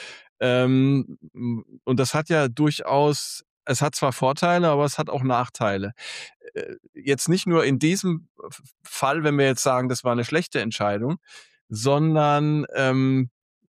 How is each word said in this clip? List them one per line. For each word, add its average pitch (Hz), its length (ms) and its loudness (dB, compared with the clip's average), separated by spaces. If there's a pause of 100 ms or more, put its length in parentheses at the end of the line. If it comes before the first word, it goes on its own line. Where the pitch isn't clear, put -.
(400)
Ähm, 131 800 2 (160)
m-, 120 320 -6 (180)
und 131 160 0
das 131 140 0
hat 156 160 -2
ja 151 180 2
durchaus, 147 960 0 (220)
es 127 160 -2
hat 147 140 0
zwar 135 180 0
Vorteile, 170 560 2
aber 147 160 2
es 139 120 -4
hat 151 120 -4
auch 131 140 -4
Nachteile. 117 680 -2 (640)
Äh, - 240 -10 (160)
jetzt 135 340 -2
nicht 180 200 0
nur 165 180 4
in 135 140 2
diesem 170 500 0 (200)
F-, - 120 -20 (200)
Fall, 143 440 -2
wenn 147 120 2
wir 139 80 4
jetzt 131 180 2
sagen, 127 260 2
das 123 160 -4
war 123 80 2
eine 117 120 -2
schlechte 147 360 -2
Entscheidung, 107 560 -2 (500)
sondern, 147 1080 2
ähm, 131 560 2 (420)